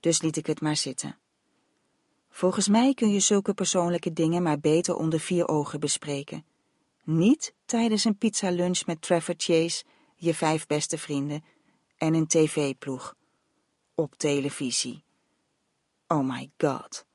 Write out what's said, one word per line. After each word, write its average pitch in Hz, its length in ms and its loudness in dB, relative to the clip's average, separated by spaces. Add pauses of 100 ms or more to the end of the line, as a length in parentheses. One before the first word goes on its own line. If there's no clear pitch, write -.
Dus 165 220 2
liet 160 140 -2
ik 156 100 -6
het 151 140 -2
maar 151 160 -2
zitten. - 420 -8 (1120)
Volgens 185 380 0
mij 247 260 6
kun 214 180 2
je 202 80 2
zulke 196 340 2
persoonlijke 175 580 -2
dingen 165 300 2
maar 151 180 0
beter 156 340 2
onder 160 260 0
vier 175 280 0
ogen 147 320 -2
bespreken. 147 680 -6 (580)
Niet 170 500 2 (100)
tijdens 226 400 0
een 208 140 2
pizzalunch 180 680 0
met 165 160 -6
Trevor 170 340 0
Chase, 165 480 0 (300)
je 165 200 -2
vijf 156 320 0
beste 151 320 -2
vrienden 147 460 -6 (520)
en 160 180 2
een 160 120 2
T 160 60 -4
V-ploeg. 143 840 0 (800)
Op 156 200 -2
televisie. 143 920 -2 (1000)
Oh 143 220 0
my 131 300 -8
god. - 560 -2